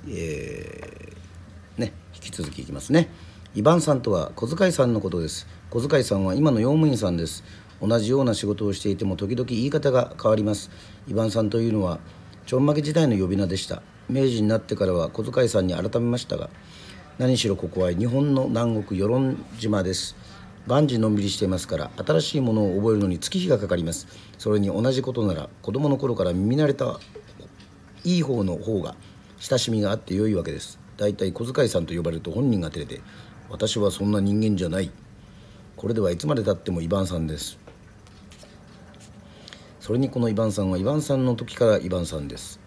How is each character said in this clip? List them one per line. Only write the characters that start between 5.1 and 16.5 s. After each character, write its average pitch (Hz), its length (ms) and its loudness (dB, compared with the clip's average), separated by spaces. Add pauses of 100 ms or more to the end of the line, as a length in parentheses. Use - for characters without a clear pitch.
と 87 100 -2
で 78 80 -4
す。 - 180 -10 (240)
小 120 160 -2
遣 139 140 4
い 120 40 2
さ 101 120 0
ん 95 80 2
は 95 100 0
今 147 160 4
の 113 100 4
用 123 100 2
務 156 180 4
員 127 80 4
さ 101 140 0
ん 87 80 0
で 82 80 -2
す。 - 180 -10 (380)
同 113 160 4
じ 107 120 0
よ 135 100 4
う 131 40 4
な 117 80 2
仕 104 140 -2
事 104 180 -2
を 101 80 0
し - 80 -6
て 107 80 -2
い 95 80 0
て 107 80 -4
も 95 120 0
時 101 200 -2
々 123 120 -2
言 117 160 -2
い 143 60 0
方 143 200 2
が 123 300 2
変 110 100 2
わ 110 60 6
り 107 60 0
ま 104 120 2
す。 - 160 -8 (380)
イ - 60 -4
バ 110 100 2
ン 117 60 0
さ 113 120 0
ん 107 80 0
と 113 100 0
い 113 80 2
う 110 40 2
の 104 100 2
は 85 160 -2 (480)
ち - 80 -4
ょ 127 40 2
ん 139 80 4
ま 147 60 4
げ 151 100 2
時 151 120 -4
代 165 140 6
の 107 80 4
呼 92 120 2
び 95 80 0
名 98 100 2
で 92 100 -2
し - 100 -6
た。 - 160 -8 (260)
明 135 140 2
治 120 180 2
に 107 80 4
な 110 80 4
っ 107 40 0
て - 140 -4
か 98 120 2
ら 92 80 2
は 82 160 0
小 110 120 -6
遣 123 220 2
い 113 40 2
さ 104 120 4
ん 92 60 2
に 90 80 0
改 90 100 -2 (160)
め - 0 -
ま 120 160 2
し 123 100 -6
た - 120 -4
が、 - 100 -8 (680)